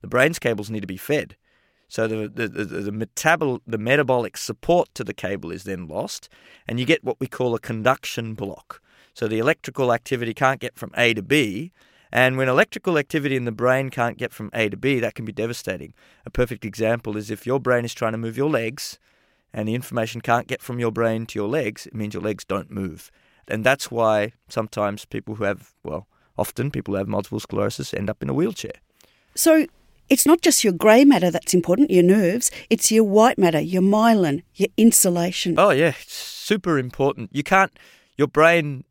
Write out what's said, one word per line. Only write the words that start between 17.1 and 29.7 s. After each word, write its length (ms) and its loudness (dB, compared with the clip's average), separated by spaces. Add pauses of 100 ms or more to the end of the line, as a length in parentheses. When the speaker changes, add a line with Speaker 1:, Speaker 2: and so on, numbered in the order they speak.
Speaker 1:
is 140 -10
if 140 -10
your 140 0
brain 240 0
is 100 -8
trying 200 -4
to 40 -6
move 200 -8
your 120 0
legs, 480 -6 (560)
and 140 -4
the 80 -2
information 460 -6
can't 260 0
get 140 -8
from 180 -10
your 120 -2
brain 340 -2
to 140 -10
your 100 -4
legs, 380 -6
it 60 -20
means 200 -8
your 100 -8
legs 220 -6
don't 260 -6
move. 400 -10 (380)
And 160 -4
that's 260 0
why 400 2 (160)
sometimes 560 -6
people 320 -10
who 80 -6
have, 300 -6 (100)
well, 240 -10 (300)
often 340 -4
people 220 -6
who 60 -2
have 100 -4
multiple 320 -6
sclerosis 520 -6
end 160 -4
up 140 -8
in 60 -6
a 40 -2
wheelchair. 420 -4 (600)
Speaker 2:
So 320 4 (420)